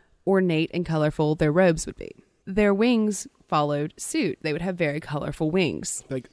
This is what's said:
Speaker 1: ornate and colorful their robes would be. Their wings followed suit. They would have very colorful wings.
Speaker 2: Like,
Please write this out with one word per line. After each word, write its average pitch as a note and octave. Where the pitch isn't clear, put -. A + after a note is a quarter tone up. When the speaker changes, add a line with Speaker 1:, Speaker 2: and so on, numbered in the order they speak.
Speaker 1:
ornate F3+
and F3
colorful D#3
their D#3
robes E3+
would -
be. -
Their G3+
wings G#3+
followed D3
suit. B3+
They D#3
would D3
have F#3
very D3+
colorful D3
wings. D#3
Speaker 2:
Like, C3